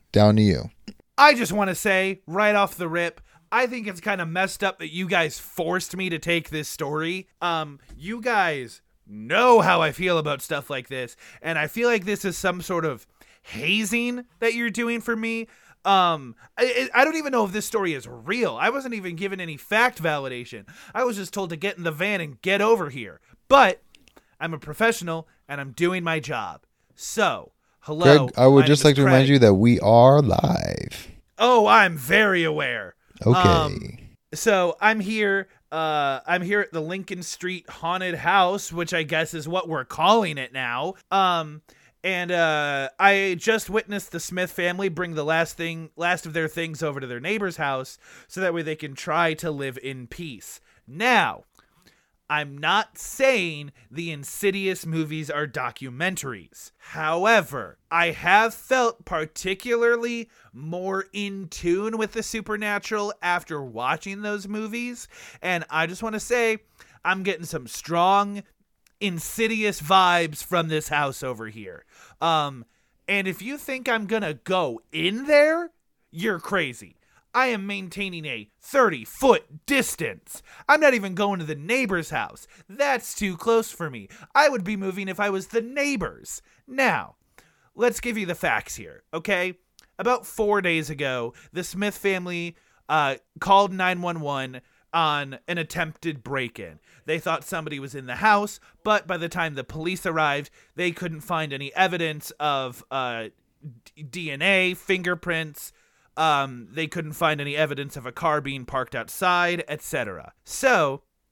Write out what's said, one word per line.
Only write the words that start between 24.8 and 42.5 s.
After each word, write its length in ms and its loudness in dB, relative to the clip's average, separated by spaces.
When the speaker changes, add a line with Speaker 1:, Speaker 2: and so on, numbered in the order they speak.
Speaker 2:
and 120 -8
I'm 120 -10
doing 320 -2
my 160 -2
job. 420 -8
So, 560 -2
hello, 460 6
Speaker 1:
Greg, 120 -8
I 80 10
would 140 10
Speaker 2:
my 80 8
Speaker 1:
just 160 6
Speaker 2:
name 60 10
Speaker 1:
like 20 8
Speaker 2:
is 60 4
Speaker 1:
to 80 6
remind 160 8
Speaker 2:
Craig. 80 4
Speaker 1:
you 100 8
that 140 10
we 260 6
are 420 8
live. 840 -2
Speaker 2:
Oh, 300 6
I'm 300 8
very 480 2
aware. 500 -4
Speaker 1:
Okay. 140 6
Speaker 2:
Um, 580 2
so 480 2
I'm 200 2
here, 480 -2
uh, 540 -2
I'm 160 0
here 180 0
at 120 -4
the 80 -4
Lincoln 420 -8
Street 460 -10
Haunted 460 -4
House, 580 2
which 220 -4
I 80 2
guess 320 -2
is 140 -8
what 200 -2
we're 160 -4
calling 540 2
it 140 -8
now. 420 -4
Um, 520 0
and, 260 -2
uh, 580 2